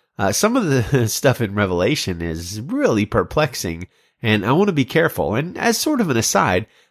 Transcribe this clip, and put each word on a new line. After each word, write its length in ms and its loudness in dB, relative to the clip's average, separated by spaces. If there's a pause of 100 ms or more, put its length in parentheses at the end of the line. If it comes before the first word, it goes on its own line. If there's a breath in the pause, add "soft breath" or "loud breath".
(200)
uh, 140 0
some 240 0
of 80 0
the 420 2
<laughs> 0 -
stuff 320 0
in 160 -2
Revelation 640 0
is 380 -6
really 460 0
perplexing, 840 -2 (340)
and 240 2
I 60 2
want 160 4
to 60 0
be 120 2
careful. 480 0
And 240 -4
as 200 0
sort 240 0
of 80 0
an 80 2
aside, 500 2 (240 soft breath)